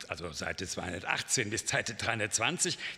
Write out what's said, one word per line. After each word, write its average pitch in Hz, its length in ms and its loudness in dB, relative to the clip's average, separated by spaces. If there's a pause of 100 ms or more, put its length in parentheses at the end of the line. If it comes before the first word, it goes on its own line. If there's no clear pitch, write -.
also 85 240 -4
Seite 85 340 -2
zweihundertachtzehn 90 840 0
bis 110 180 -2
Seite 123 260 2
dreihundertzwanzig, 113 840 2 (200)